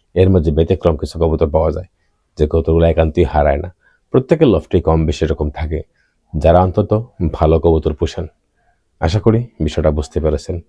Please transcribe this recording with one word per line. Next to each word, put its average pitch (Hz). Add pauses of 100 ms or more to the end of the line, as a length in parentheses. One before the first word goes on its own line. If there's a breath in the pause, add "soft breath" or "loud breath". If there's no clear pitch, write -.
(140)
এর 92
মধ্যে 82
ব্যতিক্রম 82
কিছু -
কবুতর 80
পাওয়া 80
যায়, 78 (500)
যে 78
কবুতরগুলো 82
একান্তই 82
হারায় 76
না। 87 (460)
প্রত্যেকের 151
লফটেই 87
কম 82
বেশি 76
এরকম 76
থাকে, 78 (520)
যারা 80
অন্তত 92 (420)
ভালো 80
কবুতর 80
পোষেন। 82 (760)
আশা 95
করি 117 (200)
বিষয়টা 78
বুঝতে 76
পেরেছেন। 76 (120)